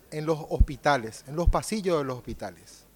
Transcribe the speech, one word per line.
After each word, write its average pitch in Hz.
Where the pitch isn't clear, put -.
en 151
los 156
hospitales, 139
en 143
los 170
pasillos 175
de 143
los 127
hospitales. -